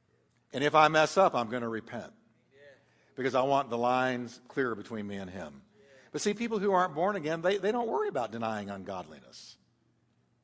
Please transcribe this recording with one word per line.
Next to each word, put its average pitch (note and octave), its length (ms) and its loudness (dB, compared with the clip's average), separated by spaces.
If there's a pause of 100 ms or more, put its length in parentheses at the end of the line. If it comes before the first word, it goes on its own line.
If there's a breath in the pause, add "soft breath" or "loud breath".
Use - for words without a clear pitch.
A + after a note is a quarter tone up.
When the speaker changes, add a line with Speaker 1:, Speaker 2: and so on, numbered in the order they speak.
(520)
Speaker 1:
And C3 120 0
if D3 100 2
I D#3 140 10
mess D#3 300 4
up, F#3 160 6
I'm A#2+ 160 0
gonna A#2+ 180 -4
repent. A2 440 -8 (400)
Speaker 2:
Yes. C#3+ 100 -20 (540 soft breath)
Speaker 1:
Because B2+ 180 -2
I B2+ 80 4
want C#3 260 2
the A#2 80 -4
lines B2 720 0
clear B2+ 260 -2
between G#2 320 -10
me G2+ 100 -8
and G2 120 -10
him. D#2+ 340 -14 (140)
Speaker 2:
Yes. - 140 -20 (220 soft breath)
Speaker 1:
But D3+ 100 -6
see, G#3 100 0
people A3 260 -4
who G3 140 0
aren't F3+ 220 2
born F#3 220 0
again, D#3+ 260 -4
they, G3 160 2
they G3 140 0
don't A#3+ 160 -2
worry G#4 200 -2
about B2 220 -4
denying A2 400 -6
ungodliness. - 880 -12 (880)